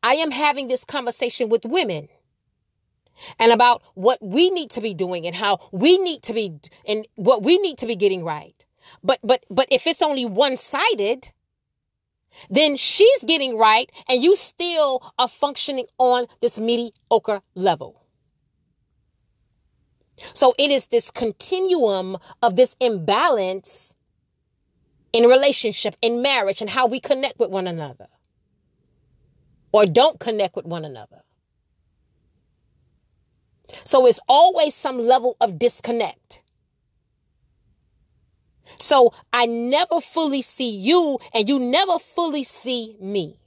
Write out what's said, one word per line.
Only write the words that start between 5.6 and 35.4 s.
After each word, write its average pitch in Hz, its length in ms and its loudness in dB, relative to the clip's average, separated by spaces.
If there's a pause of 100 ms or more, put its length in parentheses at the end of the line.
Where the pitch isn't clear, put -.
we 294 260 4
need 359 260 -4
to 233 80 -8
be, 202 260 -6 (300)
and 285 260 -2
what 214 280 2
we 330 160 4
need 359 200 -2
to 247 80 -8
be 233 80 -4
getting 190 300 0
right. 151 400 -12 (400)
But, 269 180 0
but, 240 280 0
but 254 200 0
if 262 160 2
it's 330 160 -2
only 285 220 -2
one-sided, 262 1040 -2 (1160)
then 285 280 2
she's 453 480 4
getting 269 340 0
right 226 320 4 (180)
and 254 140 2
you 370 140 6
still 311 840 -4
are 254 100 0
functioning 277 580 -6 (120)
on 247 280 2 (140)
this 233 180 -2
mediocre 220 840 -2 (120)
level. 175 500 -4 (2250)
So 254 240 4
it 285 120 2
is 269 160 0
this - 240 -2
continuum 226 1080 -4 (240)
of 214 140 0
this 254 240 2
imbalance 202 1120 -2 (1160)
in 233 120 4
relationship, 254 760 2
in 240 200 -2
marriage, 240 380 0
and 214 100 -8
how 254 160 0
we 247 140 -2
connect 269 380 -4
with 196 120 -2
one 190 160 -4
another 151 400 -10 (1700)
or 214 140 6
don't 240 340 2
connect 208 360 -4
with - 100 -12
one 165 180 -8
another. 123 380 -20 (2500)
So 254 220 4
it's 233 220 4
always 320 460 4
some 262 240 -6
level 240 420 2